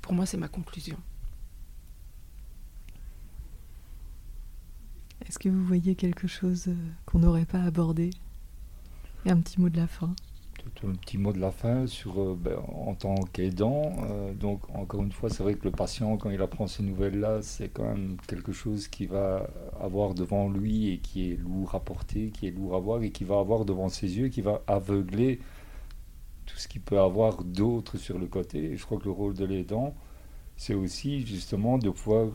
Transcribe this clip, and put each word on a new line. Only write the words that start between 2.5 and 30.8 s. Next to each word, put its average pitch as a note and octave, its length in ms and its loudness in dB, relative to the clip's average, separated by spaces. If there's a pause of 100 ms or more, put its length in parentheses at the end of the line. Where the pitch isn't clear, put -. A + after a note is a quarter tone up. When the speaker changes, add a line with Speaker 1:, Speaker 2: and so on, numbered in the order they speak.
Speaker 2:
Est-ce - 120 -8
que G3 100 2
vous F#3 160 4
voyez F3+ 300 4
quelque F3+ 320 0
chose, F3+ 400 0
euh, F3 80 0 (320)
qu'on - 100 6
n'aurait E3 300 10
pas F3+ 160 2
abordé ? E3 480 4 (1120)
Et F#3 60 6
un F3 60 8
petit E3 220 2
mot F3+ 100 8
de E3 80 2
la E3 100 4
fin. E3+ 260 -2 (400)
Speaker 3:
Peut-être - 340 -6
un F#2 60 0
petit - 240 -4
mot G2+ 160 4
de F#2 60 0
la F#2+ 100 4
fin A#2+ 380 2
sur, G2 340 -4
euh, F#2 180 0
ben, - 180 0 (140)
en D#2+ 220 -4
tant G2 220 0 (180)
qu'aidant, G#2+ 600 2 (100)
euh, G2+ 320 -2
donc, G2+ 260 0 (140)
encore G2 260 -2
une G2+ 100 2
fois, A2+ 200 -2
c'est - 100 -4
vrai G2+ 140 4
que - 80 -6
le F#2+ 80 2
patient, G#2+ 460 0
quand G#2 120 -2
il G2 140 0
apprend F#2+ 240 0
ces G2 160 -2
nouvelles-là, G2 580 2
c'est - 280 -6
quand A2 160 -2
même F#2+ 320 -2 (100)
quelque F#2+ 240 -4
chose G2+ 360 -4
qui - 200 -4
va F#2+ 420 2 (320)
avoir G2 320 2
devant G2+ 360 2
lui G#2 400 2
et F#2 100 0
qui F#2 320 0
est F2 60 0
lourd F2+ 360 -2
à F#2+ 60 0
porter, - 500 -2
qui G#2+ 160 -6
est F#2 60 -2
lourd F2+ 240 -2
à F#2+ 40 4
voir A2 220 2
et G#2+ 80 2
qui - 140 -4
va G2+ 160 4
avoir G#2+ 260 4
devant F#2+ 240 2
ses F#2 300 0
yeux, C3 80 4
qui B2 140 0
va G#2 260 4
aveugler G2+ 720 4 (1080)
tout - 120 -8
ce - 100 -8
qu'il - 140 -6
peut G2+ 180 4
avoir F#2+ 440 6
d'autre G2+ 540 2
sur F2+ 220 -4
le F2+ 80 -2
côté. E2 360 -2 (100)
Et - 40 -4
je - 80 -10
crois G#2+ 140 -2
que - 60 -8
le G2 60 0
rôle G2+ 220 0
de F#2+ 120 0
l'aidant, G2 500 -2 (640)
c'est - 180 -2
aussi A#2+ 500 0